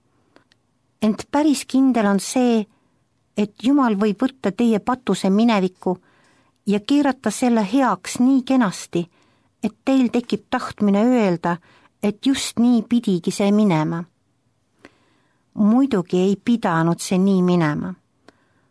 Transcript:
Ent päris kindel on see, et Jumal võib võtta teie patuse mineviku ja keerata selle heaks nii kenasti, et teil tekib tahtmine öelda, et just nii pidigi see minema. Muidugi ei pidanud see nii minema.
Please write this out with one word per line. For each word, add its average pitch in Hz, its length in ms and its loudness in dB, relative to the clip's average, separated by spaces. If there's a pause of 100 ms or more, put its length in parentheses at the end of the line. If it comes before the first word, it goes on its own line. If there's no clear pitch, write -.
(1040)
Ent 214 280 -2
päris 294 360 0
kindel 254 400 0
on 202 140 2
see, 240 460 0 (680)
et 208 260 -4
Jumal 254 360 2
võib 208 240 0
võtta 233 300 -4
teie 226 260 2
patuse 196 520 -2
mineviku 196 680 0 (680)
ja 202 140 0
keerata 277 500 -2
selle 233 420 0
heaks 247 480 -2
nii 254 220 2
kenasti, 220 680 -2 (520)
et - 220 -6
teil 269 240 2
tekib 233 420 -4
tahtmine 208 540 -2
öelda, 185 520 0 (460)
et 208 240 -4
just - 320 -4
nii 240 300 2
pidigi 196 420 -2
see 202 220 0
minema. 170 520 0 (1500)
Muidugi 214 640 0
ei 190 160 0
pidanud 170 640 0
see - 180 -2
nii 190 240 2
minema. 180 520 0 (760)